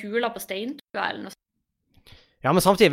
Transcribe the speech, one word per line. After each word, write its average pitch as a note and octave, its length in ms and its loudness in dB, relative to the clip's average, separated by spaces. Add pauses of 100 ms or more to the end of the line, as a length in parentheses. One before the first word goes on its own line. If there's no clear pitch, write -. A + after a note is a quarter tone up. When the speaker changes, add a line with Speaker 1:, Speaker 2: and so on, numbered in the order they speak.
Speaker 1:
hula A3+ 340 -4
på F#3+ 80 -14
Steintua G#3 680 -8
eller G3+ 160 -14
noe - 60 -16
sånt. - 800 -20 (300)
Speaker 2:
Ja, C3 80 2
men F3 120 4
samtidig, F#3+ 280 6